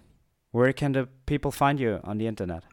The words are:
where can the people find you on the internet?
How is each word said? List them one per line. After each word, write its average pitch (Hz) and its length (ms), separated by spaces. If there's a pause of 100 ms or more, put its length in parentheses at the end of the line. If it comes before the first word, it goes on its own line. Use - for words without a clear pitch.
(500)
where 123 220
can 139 200
the 131 160 (180)
people 147 260
find 143 260
you 113 240
on 104 160
the 110 80
internet? 90 460